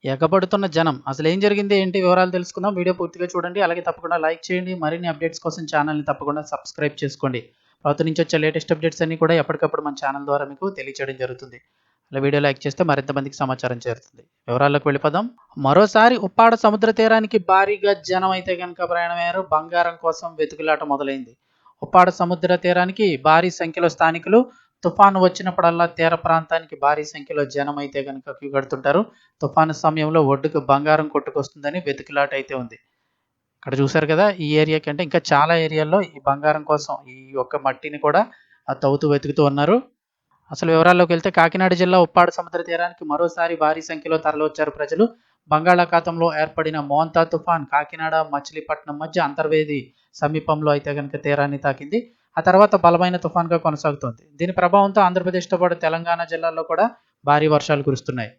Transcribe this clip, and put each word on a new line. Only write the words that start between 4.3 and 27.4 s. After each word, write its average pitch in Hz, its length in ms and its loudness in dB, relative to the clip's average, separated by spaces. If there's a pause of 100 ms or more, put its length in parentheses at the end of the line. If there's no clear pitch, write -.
చేయండి. 180 220 -4
మరిన్ని 170 340 -4
అప్‌డేట్స్ 160 320 -6
కోసం 165 260 -8 (100)
ఛానల్ని 151 280 -2
తప్పకుండా 147 380 -6
సబ్స్క్రైబ్ 147 640 -8
చేసుకోండి. 135 360 -6 (440)
ప్రభుత్వం 151 220 0
నుంచి 160 160 -2
వచ్చే 160 160 -2
లేటెస్ట్ 156 340 -2
అప్‌డేట్స్ 160 300 -2
అన్నీ 160 140 -4
కూడా 160 180 2
ఎప్పటికప్పుడు 156 480 -2
మన 147 120 -6 (120)
ఛానల్ 139 180 -6
ద్వారా 143 200 -2
మీకు 143 260 -8
తెలియచేయడం 135 460 -10
జరుగుతుంది. 127 440 -10 (520)
అలా 135 80 -4
వీడియో 143 200 2
లైక్ 143 260 -2
చేస్తే 147 180 -2
మరింత 139 280 -2
మందికి 139 240 -6
సమాచారం 127 520 -4
చేరుతుంది. - 340 -12 (260)
వివరాల్లోకి 143 400 0
వెళ్ళిపోదాం. 156 420 -2 (280)
మరోసారి 202 580 4
ఉప్పాడ 226 380 4
సముద్ర 220 360 2
తీరానికి 220 480 2
భారీగా 196 540 2
జనం 185 380 -2
అయితే 185 260 -4
కనుక 175 340 -8
ప్రయాణమయ్యారు. 170 500 -2 (120)
బంగారం 170 500 0
కోసం 165 360 -4
వెతుకులాట 156 460 -2
మొదలైంది. 135 480 -6 (500)
ఉప్పాడ 180 260 6
సముద్ర 175 480 -2
తీరానికి 180 600 0
భారీ 160 340 4
సంఖ్యలో 170 380 -2
స్థానికులు 165 500 2 (440)
తుఫాను 190 380 4
వచ్చినప్పుడల్లా 180 680 2
తీర 165 280 0
ప్రాంతానికి 165 600 -2
భారీ 147 280 0
సంఖ్యలో 147 400 -6